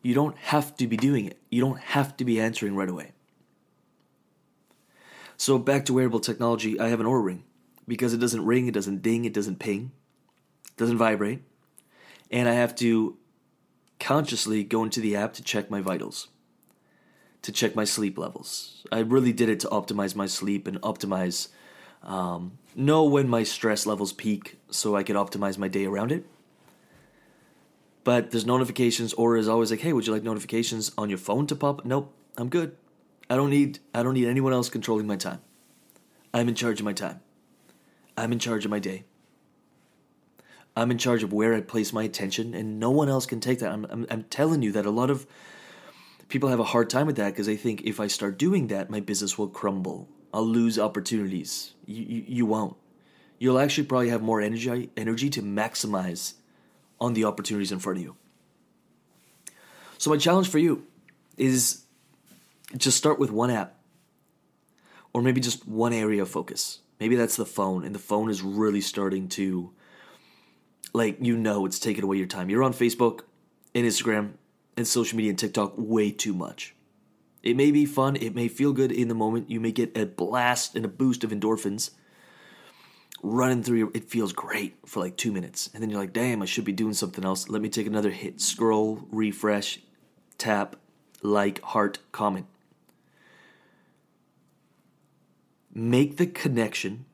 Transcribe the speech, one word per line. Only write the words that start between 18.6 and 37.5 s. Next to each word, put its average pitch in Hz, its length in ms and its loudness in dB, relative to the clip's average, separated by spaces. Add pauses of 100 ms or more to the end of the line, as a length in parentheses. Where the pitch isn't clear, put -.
I 113 100 0
really 123 340 4
did 113 160 2
it 101 100 0
to - 80 -4
optimize 101 460 -2
my 101 120 -2
sleep 98 400 -4
and 92 140 -6
optimize, 92 680 -2 (540)
um, 90 500 -6 (220)
know 147 300 4
when 143 240 4
my 117 140 4
stress 107 420 0
levels 101 300 -2
peak - 440 -4 (120)
so 104 260 0
I 98 60 2
could 98 140 0
optimize 98 420 -2
my 98 100 -2
day 98 160 0
around 101 280 -2
it. 165 120 -4 (1800)
But 120 260 4
there's 110 160 0
notifications. 120 680 2
Oura 117 240 4
is 107 100 2
always 113 220 2
like, 110 100 -2
"Hey, 170 120 0
would 113 140 2
you 110 80 0
like 107 80 -2
notifications 113 760 -4
on 107 140 -2
your 92 80 -2
phone 113 300 0
to 151 80 -2
pop?" 143 280 -2
Nope, 139 300 -2 (240)
I'm 123 100 -4
good. 160 260 -2 (540)
I 123 80 0
don't 139 140 4
need, 143 300 4 (120)
I 120 100 0
don't 127 120 2
need 123 140 2
anyone 131 260 2
else 120 160 0
controlling 107 360 -2
my 104 100 -2
time. 92 240 -6 (920)
I'm 120 160 2
in 117 60 0
charge 110 260 -2
of 104 40 -4
my 104 100 -2
time. - 260 -8 (960)